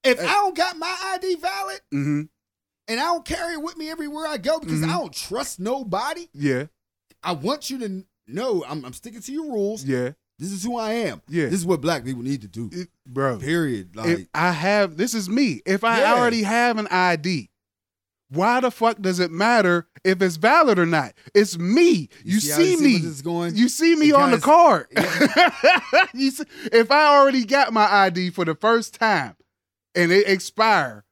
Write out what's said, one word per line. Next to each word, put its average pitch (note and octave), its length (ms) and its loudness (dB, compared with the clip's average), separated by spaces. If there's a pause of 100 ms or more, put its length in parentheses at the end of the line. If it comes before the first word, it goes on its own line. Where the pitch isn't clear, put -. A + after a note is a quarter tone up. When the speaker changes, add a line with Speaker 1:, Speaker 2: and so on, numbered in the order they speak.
Speaker 1:
If C4 160 0
Speaker 2:
Hey. E4 80 -4
Speaker 1:
I D#4 60 0
don't G4+ 220 0
got F4 220 -2
my F4 260 -8
I F#4+ 160 -6
D F#4 160 -4
valid, F#4+ 460 -8 (120)
Speaker 2:
Mm-hmm. D3 280 -2 (680)
Speaker 1:
and A3+ 100 -4
I C#4 40 -2
don't E4+ 220 -4
carry E4+ 280 -8
it D4+ 80 -10
with E4 160 -12
me D#4 120 -10
everywhere D#4 380 -10
I D4+ 100 -8
go A3+ 220 -4
because D#3 220 -4
Speaker 2:
Mm-hmm. D#3+ 100 -2
Speaker 1:
I F3 60 -2
don't D3+ 160 -8
trust - 460 -10
nobody, B3+ 760 -6
Speaker 2:
Yeah. C#3+ 320 -2 (580)
Speaker 1:
I F3 80 -6
want G#3+ 400 -6
you C4 80 -10
to F#3+ 260 -10 (220)
know F#3 400 -4
I'm, C#3 180 -10
I'm B2+ 80 -16
sticking A3+ 280 -18
to B3+ 100 -14
your D#4 140 -8
rules. G#3+ 380 -6
Speaker 2:
Yeah. B2+ 280 -4 (260)
Speaker 1:
This F#3 140 -10
is F#3+ 120 -10
who A#3+ 140 -6
I A3 140 -6
am. F#3+ 360 -6
Speaker 2:
Yeah. D#3 180 -2
Speaker 1:
This D#3 100 -2
is E3+ 100 -4
what E3+ 160 0
black D3 220 -2
people B2 180 -8
need C3 200 -6
to G#2 60 -18
do. G#2+ 240 -10
Speaker 2:
It, F3+ 180 -12 (180)
bro. B2+ 300 -4
Speaker 1:
Period. B2+ 580 -4
Speaker 2:
If - 0 -
Speaker 1:
Like, A2 400 -4
Speaker 2:
I F3 160 0
have, F3+ 460 -2
this A3+ 180 -4
is G3 140 -6
me. A3 360 -2
If G3 180 -2
I A#3 180 2
Speaker 1:
Yeah. C#4 140 4
Speaker 2:
already A#3 280 0
have A#3 340 0
an G#3 140 -6
I F3+ 240 2
D, D#3 340 -6 (800)
why G#3 300 0
the B3+ 100 0
fuck A3+ 320 -2
does F#3 180 -2
it F3 120 -2
matter F#3 560 2 (160)
if F#3+ 180 2
it's F3+ 140 0
valid A#3+ 420 4
or F3 80 4
not? D#3+ 280 -2 (200)
It's F#3 240 4
me. G#3 520 2 (140)
Speaker 1:
You F3+ 120 -2
Speaker 2:
You A3 60 2
Speaker 1:
see - 100 -2
how D4 60 0
Speaker 2:
see F4+ 140 4
Speaker 1:
you F4 60 2
see D4+ 60 0
Speaker 2:
me. C#4 100 6
Speaker 1:
where F3+ 80 2
this E3 100 -6
is C3+ 100 -14
going? E3+ 340 -4
Speaker 2:
You B3 140 2
see E4 260 2
me D4+ 160 4
on C#4 200 6
the A#3 60 4
Speaker 1:
Because - 80 -4
Speaker 2:
card. D4 460 6
Speaker 1:
Yeah. C4+ 880 2 (280)
Speaker 2:
<laughs> - 40 -20
You C4+ 180 -2
see, C#4+ 120 -12 (280)
if A3+ 200 4
I D4+ 160 6 (100)
already C4+ 280 4
got C4 280 2
my G#3+ 180 4
I G3 180 6
D F3+ 200 -4
for F3 160 -2
the D#3+ 100 -2
first A3+ 440 0
time E3+ 360 0 (600)
and F3 160 4
it G3 160 4
expire F#3 840 0